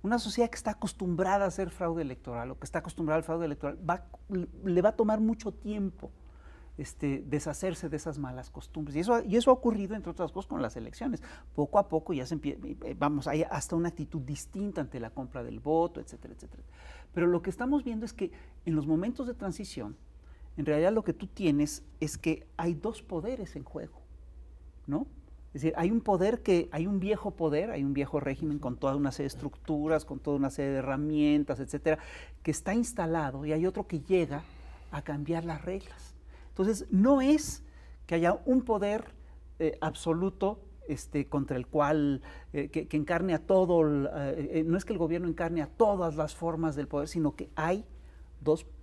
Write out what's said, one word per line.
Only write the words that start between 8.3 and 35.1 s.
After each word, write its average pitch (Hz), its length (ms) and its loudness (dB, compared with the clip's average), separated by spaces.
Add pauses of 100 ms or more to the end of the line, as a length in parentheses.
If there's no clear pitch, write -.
costumbres. 143 440 -10
Y 151 60 0
eso 220 140 4
ha, 233 100 2
y 196 100 0
eso 240 160 6
ha 254 40 12
ocurrido, 220 420 0
entre 185 160 -8
otras 170 180 -4
cosas, 190 180 -8
con - 140 -4
las 110 140 -4
elecciones. 180 440 -4 (360)
Poco 147 240 4
a 196 80 0
poco 160 240 -2
ya 131 120 -2
se 160 120 -4
empie-, - 480 -6
eh, - 120 -6
vamos, 147 300 0
hay 151 160 0
hasta - 320 -4
una 170 140 2
actitud 160 320 -6
distinta 165 600 -6
ante 127 180 -8
la 113 100 -8
compra 131 320 -10
del 117 160 -10
voto, 160 420 0
etcétera, - 340 -16
etcétera. - 280 -18 (500)
Pero 170 140 2
lo 175 160 4
que 190 80 -4
estamos 254 320 0
viendo 233 240 -4
es - 60 -8
que - 180 -4 (340)
en 160 120 2
los 147 100 0
momentos 196 400 0
de 123 80 -6
transición, 185 600 -8 (600)
en 143 100 -2
realidad 156 260 6
lo 220 100 2
que 170 100 0
tú - 140 -6
tienes 147 560 2 (160)
es 151 180 -2
que - 300 -2 (100)
hay 170 180 0
dos 214 280 -6
poderes 196 540 -6
en 139 80 -10
juego, - 360 -12 (840)
¿no? 156 220 -2 (460)
Es 135 80 -8
decir, 156 160 2
hay 170 120 4
un 226 120 2
poder 202 400 4
que, 175 300 4
hay 160 140 0
un 196 140 2
viejo 202 300 0
poder, 160 400 0
hay 143 120 -2
un 139 120 0
viejo 139 260 0
régimen 143 380 -2
con 123 180 -4
toda 135 180 0
una 143 180 2
serie 139 180 -4
de - 60 -12
estructuras, 151 680 0
con 135 160 -10
toda 143 160 0
una 139 140 2
serie 139 220 -2
de 135 60 0
herramientas, 147 800 4
etcétera, 147 400 0 (440)
que - 80 -2
está 190 240 0
instalado 160 720 0
y 151 60 0
hay 160 140 2
otro 190 200 -2
que 160 140 -4
llega 160 420 2 (500)
a 147 100 -4
cambiar 151 440 -2